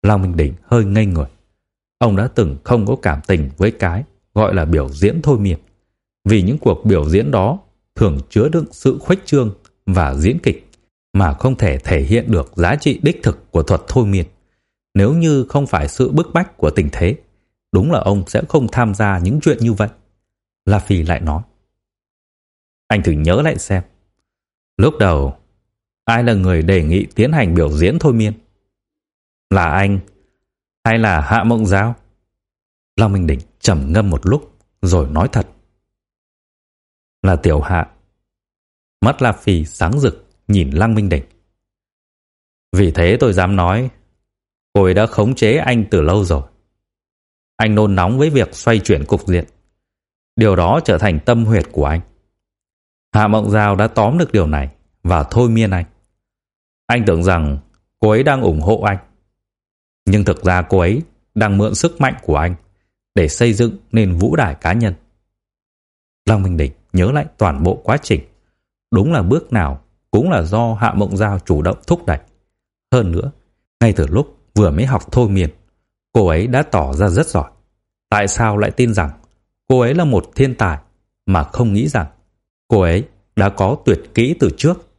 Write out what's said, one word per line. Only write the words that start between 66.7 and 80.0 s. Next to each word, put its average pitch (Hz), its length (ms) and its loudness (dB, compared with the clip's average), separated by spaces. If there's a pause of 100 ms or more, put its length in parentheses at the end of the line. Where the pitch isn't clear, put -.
nhớ 92 200 2
lại 147 140 -2 (120)
toàn 76 240 0
bộ 90 220 0
quá 123 180 0
trình. 73 220 -2 (680)
Đúng 110 220 2
là 131 100 0
bước 123 300 -2
nào 76 320 -2 (260)
cũng 131 200 0
là 117 120 0
do 110 320 -2
Hạ 107 200 -2
Mộng 98 220 -2
Giao 101 220 -2
chủ 76 240 -2
động 90 240 -4
thúc 170 200 -2
đẩy. 78 120 -2 (720)
Hơn 110 200 0
nữa, 110 180 -4 (500)
ngay 113 120 4
từ 78 140 0
lúc 98 320 -4 (160)
vừa 101 160 4
mới 87 160 -2
học 131 260 -4
thôi 123 160 2
miên, 95 220 0 (640)
cô 107 140 4
ấy 85 200 2
đã 127 160 0
tỏ 78 300 -2
ra 98 160 0
rất 104 180 0
giỏi. - 240 -4 (600)
Tại 104 180 0
sao 110 280 -2
lại 104 140 0
tin 117 240 0
rằng 85 160 -2 (580)
cô 131 120 4
ấy 120 140 0
là 175 100 0